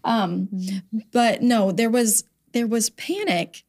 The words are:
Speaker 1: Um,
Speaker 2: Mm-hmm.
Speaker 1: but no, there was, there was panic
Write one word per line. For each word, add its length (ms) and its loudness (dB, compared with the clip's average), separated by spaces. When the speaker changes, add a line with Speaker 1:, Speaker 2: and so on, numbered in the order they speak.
Speaker 1:
Um, 480 0
Speaker 2:
Mm-hmm. 480 -6
Speaker 1:
but 320 2
no, 280 4
there 200 0
was, 320 2
there 120 0
was 240 0
panic 800 -4